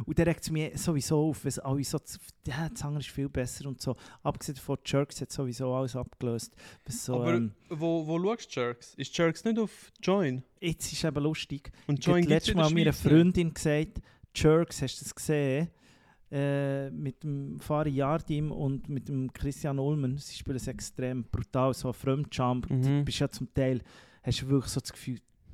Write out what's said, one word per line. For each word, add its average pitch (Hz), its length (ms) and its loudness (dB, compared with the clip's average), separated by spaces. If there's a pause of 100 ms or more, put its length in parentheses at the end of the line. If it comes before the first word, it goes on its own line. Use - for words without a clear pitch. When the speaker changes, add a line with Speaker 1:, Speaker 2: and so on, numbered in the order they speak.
Speaker 1:
Und 156 100 -2
der 170 120 6
regt - 240 0
mich 156 280 -2
sowieso 156 500 2
auf, - 140 -6
wenn 135 200 -4
alle 139 180 0
so, 147 160 -4
z-, - 220 -12 (260)
ja, 156 220 -4
das 233 160 -8
andere 147 160 -4
ist - 100 -10
viel 139 180 -4
besser 135 380 -6
und 135 140 -8
so. 127 160 -2 (260)
Abgesehen 147 340 -4
von 139 300 -4
Jerks - 340 0
hat 135 120 -8
sowieso 127 420 -2
alles 131 220 -2
abgelöst. 120 580 -4 (320)
Was 117 200 -8
so, 127 100 -2
Speaker 2:
Aber 156 180 2
Speaker 1:
ähm, 117 160 0 (200)
Speaker 2:
wo, 165 360 -2
wo 165 160 0
schaust 220 320 -4
du 139 60 -2
Jerks? 120 340 -4
Ist - 240 -6
Jerks 165 260 2
nicht 226 140 2
auf - 320 -4 (100)
Join? 160 440 2 (160)
Speaker 1:
Jetzt 165 320 -4
ist 151 100 -4
eben 147 220 0
lustig. 147 480 -4 (160)
Speaker 2:
Und 147 100 2
Speaker 1:
Ich - 80 -8
Speaker 2:
Join 175 160 6
Speaker 1:
hab 170 60 4
Speaker 2:
gibt's 156 180 4
Speaker 1:
letztes - 60 2
Speaker 2:
in - 60 0
der 165 80 6
Speaker 1:
Mal 151 60 4
meiner 160 200 6
Speaker 2:
Schweiz - 120 -4
nicht? 143 100 6
Speaker 1:
Freundin 170 400 6
gesagt, 156 460 0 (320)
Jerks, 160 480 4
hast - 200 -4
du - 40 -14
das - 80 -10
gesehen? 147 580 0 (600)
Äh, 139 600 0
mit - 340 -8
dem 139 340 -6
Fari 151 320 0
Yardim 147 600 0
und 139 360 -4
mit 139 200 -6
dem 131 240 -2
Christian 139 480 -4
Ullmann. 139 380 0
Sie - 180 -12
spielen - 200 -6
es 123 120 -6
extrem 127 560 -6
brutal, 127 500 0
so - 140 -4
ein 120 60 -2
Fremdscham. 131 760 0
Speaker 2:
Mhm. 131 140 0
Speaker 1:
Du 143 220 4
bist - 140 -4
ja 143 100 2
zum - 240 -8
Teil, 131 280 0 (420)
hast - 200 -2
du 131 60 -4
wirklich 135 240 2
so - 80 -4
das - 120 -8
Gefühl, 123 260 -8 (360)